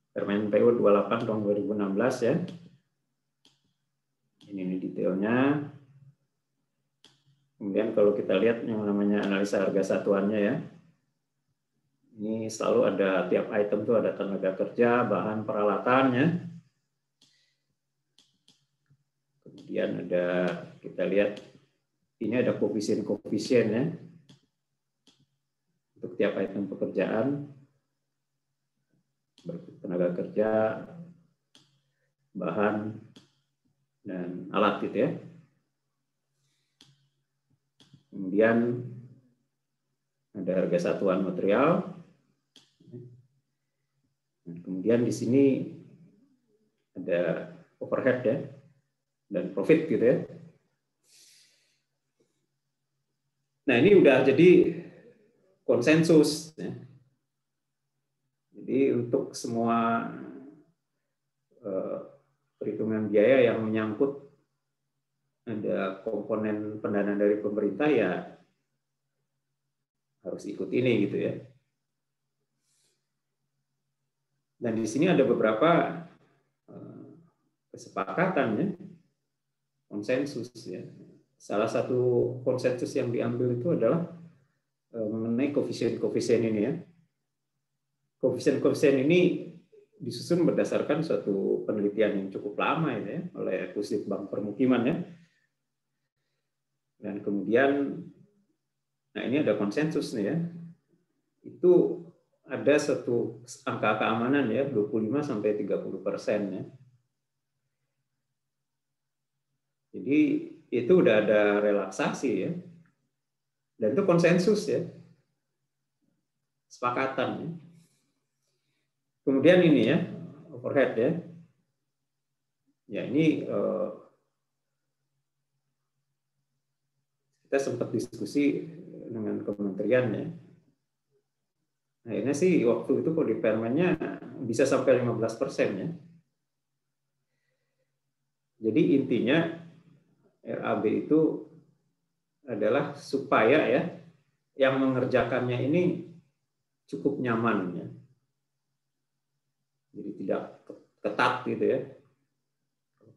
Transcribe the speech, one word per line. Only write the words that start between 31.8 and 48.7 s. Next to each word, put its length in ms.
bahan, 640
dan 480
alat 320
gitu 200
ya. 40
Kemudian 720
ada 180
harga 240
satuan 320
material. 720
Dan 160
kemudian 400
di 80
sini 340
ada 560
overhead 400
ya, 140